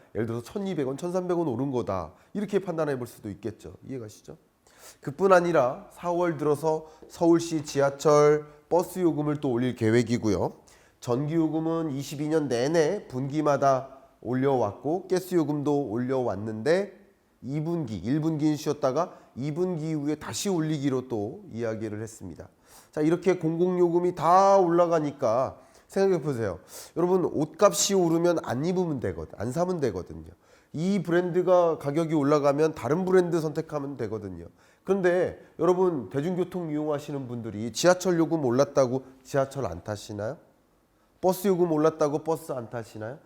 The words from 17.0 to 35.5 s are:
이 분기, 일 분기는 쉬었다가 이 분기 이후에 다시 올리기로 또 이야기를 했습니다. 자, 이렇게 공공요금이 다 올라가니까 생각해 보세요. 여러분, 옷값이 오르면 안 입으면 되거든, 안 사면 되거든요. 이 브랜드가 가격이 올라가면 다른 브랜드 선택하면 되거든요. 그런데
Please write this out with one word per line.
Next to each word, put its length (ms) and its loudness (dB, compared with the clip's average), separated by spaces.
이 180 -6
분기, 340 -4
일 240 -2
분기는 380 0
쉬었다가 560 -2
이 180 -6
분기 380 -4
이후에 240 -2
다시 340 -6
올리기로 580 -2
또 460 -6
이야기를 480 -6
했습니다. 480 -14
자, 80 -6
이렇게 380 2
공공요금이 800 2
다 420 6
올라가니까 1040 2
생각해 360 0
보세요. 360 -4
여러분, 260 2
옷값이 720 2
오르면 500 4
안 220 -4
입으면 340 -2
되거든, 400 -6
안 120 -4
사면 280 -2
되거든요. 460 -6
이 300 -2
브랜드가 720 2
가격이 380 -2
올라가면 580 4
다른 320 0
브랜드 340 4
선택하면 560 -6
되거든요. 520 -8
그런데 560 2